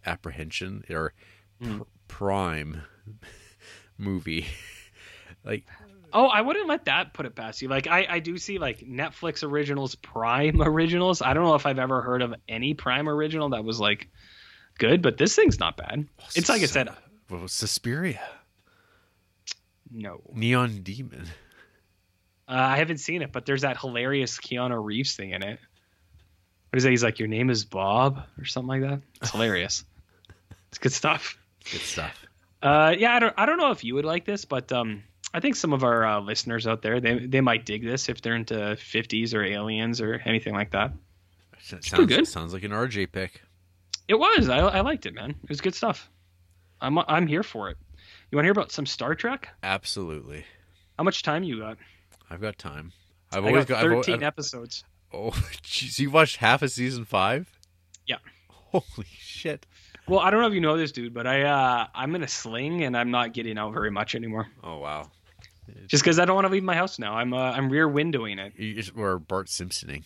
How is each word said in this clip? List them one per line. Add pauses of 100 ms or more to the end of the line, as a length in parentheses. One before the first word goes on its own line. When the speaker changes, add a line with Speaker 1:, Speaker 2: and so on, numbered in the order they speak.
Speaker 1:
apprehension
are (500)
Speaker 2:
Mm.
Speaker 1:
pr-, (240)
Prime (240)
<laughs>
movie.
<laughs> (880)
Like, (480)
Speaker 2:
Oh,
I
wouldn't
let
that
put
it
past
you.
Like,
I,
I
do
see,
like,
Netflix
originals,
Prime
<laughs>
originals.
I
don't
know
if
I've
ever
heard
of (140)
any
Prime
original
that
was,
like, (680)
good,
but
this
thing's
not
bad. (140)
Speaker 1:
Oh, (100)
Speaker 2:
It's
like
I
Speaker 1:
Sus-,
Speaker 2:
said. (400)
Speaker 1:
what
was
Suspiria? (1700)
Speaker 2:
No. (140)
Speaker 1:
Neon
Demon. (1200)
Speaker 2:
Uh,
I
haven't
seen
it,
but
there's
that
hilarious
Keanu
Reeves
thing
in
it. (1120)
What
is
it?
He's
like,
"Your
name
is
Bob," (160)
or
something
like
that. (220)
It's
hilarious.
Speaker 1:
<laughs> (760)
Speaker 2:
It's
good
stuff. (320)
Speaker 1:
Good
stuff. (340)
Speaker 2:
Uh,
yeah,
I
don't,
I
don't
know
if
you
would
like
this,
but,
um, (280)
I
think
some
of
our,
uh,
listeners
out
there,
they,
they
might
dig
this
if
they're
into
fifties
or
aliens
or
anything
like
that. (680)
Speaker 1:
Sounds,
Speaker 2:
It's
pretty
good.
Speaker 1:
sounds
like
an
R
J
pick. (680)
Speaker 2:
It
was.
I,
I
liked
it,
man. (140)
It
was
good
stuff. (720)
I'm,
I'm
here
for
it. (520)
You
wanna
hear
about
some
Star
Trek? (140)
Speaker 1:
Absolutely. (540)
Speaker 2:
How
much
time
you
got? (500)
Speaker 1:
I've
got
time. (400)
I've
Speaker 2:
I
Speaker 1:
always
Speaker 2:
got
Speaker 1:
got,
I've
al-,
Speaker 2:
thirteen
Speaker 1:
I've
Speaker 2:
episodes. (300)
Speaker 1:
Oh,
<laughs>
jeez.
You
watched
half
of
season
five? (580)
Speaker 2:
Yeah. (340)
Speaker 1:
Holy (100)
shit. (440)
Speaker 2:
Well,
I
don't
know
if
you
know
this,
dude,
but
I,
uh,
I'm
in
a
sling
and
I'm
not
getting
out
very
much
anymore. (160)
Speaker 1:
Oh,
wow. (800)
Speaker 2:
Just
'cause
I
don't
wanna
leave
my
house
now.
I'm,
uh,
I'm
rear
windowing
it.
Speaker 1:
You
just,
or
Bart
Simpsoning.